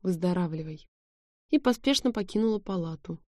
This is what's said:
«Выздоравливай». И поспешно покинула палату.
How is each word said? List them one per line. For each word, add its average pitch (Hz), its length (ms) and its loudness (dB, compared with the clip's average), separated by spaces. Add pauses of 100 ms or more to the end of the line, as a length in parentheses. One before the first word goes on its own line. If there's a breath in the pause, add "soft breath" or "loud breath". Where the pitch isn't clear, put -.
«Выздоравливай». 170 840 -2 (640)
И 302 80 6
поспешно 254 540 2
покинула 214 460 0
палату. 165 720 -6